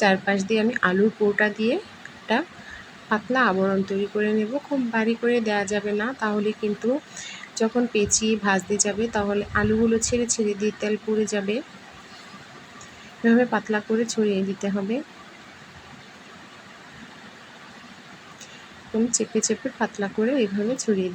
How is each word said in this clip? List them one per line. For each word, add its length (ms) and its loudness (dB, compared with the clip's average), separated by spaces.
চারপাশ 440 4
দিয়ে 200 2
আমি 180 2
আলুর 320 4
পুরটা 320 2
দিয়ে 180 2
একটা 300 -2
পাতলা 340 0
আবরণ 380 2
তৈরি 240 -2
করে 200 0
নেব। 200 0
খুব 120 0
ভারী 200 2
করে 260 2
দেয়া 320 0
যাবে 280 0
না, 60 -2
তাহলে 320 0
কিন্তু 300 0
যখন 300 2
পেঁচিয়ে 480 2
ভাজতে 300 2
যাবে, 240 0
তাহলে 360 0
আলুগুলো 420 4
ছেড়ে 220 0
ছেড়ে 260 0
দিয়ে 240 0
তেল 160 0
পুড়ে 300 2
যাবে। 220 -2
এভাবে 260 6
পাতলা 420 0
করে 180 2
ছড়িয়ে 360 2
দিতে 260 -4
হবে, 280 -2
একদম 320 0
চেপে 280 0
চেপে 360 -2
পাতলা 400 -2
করে 160 2
এইভাবে 340 0
ছড়িয়ে 380 0